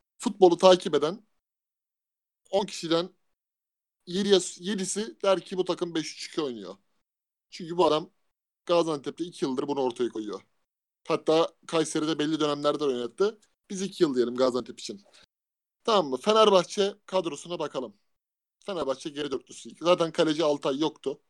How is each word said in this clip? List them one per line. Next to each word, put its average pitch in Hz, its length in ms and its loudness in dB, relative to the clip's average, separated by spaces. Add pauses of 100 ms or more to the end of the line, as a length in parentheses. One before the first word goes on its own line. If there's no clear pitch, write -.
(180)
futbolu 185 380 4
takip 185 380 6
eden 151 280 -2 (1300)
on 196 160 2
kişiden 170 440 -2 (960)
yedi-, 196 320 4 (200)
yedisi 196 640 -6
der 190 180 2
ki 185 160 -10
bu 180 80 -2
takım 170 300 -4
beş 156 200 -6
üç - 140 -14
iki - 140 -4
oynuyor. 107 320 -8 (760)
Çünkü 170 260 -10
bu 175 100 6
adam 156 240 0 (560)
Gaziantep'te 160 580 0
iki 175 200 -6
yıldır 139 240 -2
bunu 139 120 -2
ortaya 123 280 -2
koyuyor. 104 320 -8 (680)
Hatta 160 400 2 (180)
Kayseri'de 156 520 -2
belli 151 220 -2
dönemlerde 147 440 0
oynattı. 135 540 -2 (320)
Biz 190 120 -6
iki 196 200 -2
yıl 147 120 2
diyelim 123 220 0
Gaziantep 123 440 -2
için. 101 200 -14 (840)
Tamam 202 220 2
mı? 131 100 -2
Fenerbahçe 202 800 4 (120)
kadrosuna 170 520 -4
bakalım. 135 380 -6 (680)
Fenerbahçe 151 440 -4
geri 143 200 -6
dörtlüsü. - 400 -10 (100)
Zaten 170 320 2
kaleci 160 320 2
Altay 147 340 0
yoktu. 147 520 -4